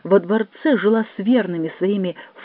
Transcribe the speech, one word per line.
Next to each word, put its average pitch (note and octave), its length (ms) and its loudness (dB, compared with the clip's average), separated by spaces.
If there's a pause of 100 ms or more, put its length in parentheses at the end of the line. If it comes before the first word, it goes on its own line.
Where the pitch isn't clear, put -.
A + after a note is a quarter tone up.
Во F#3+ 160 2
дворце G#3+ 580 0
жила G#3+ 280 2 (100)
с - 20 -10
верными F#3+ 600 0
своими F#3 380 -2 (300)